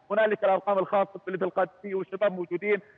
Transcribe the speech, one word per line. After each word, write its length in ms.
هنالك 320
الأرقام 360
الخاصة 480
ببلدية 180
القادسية 500
والشباب 360
موجودين، 480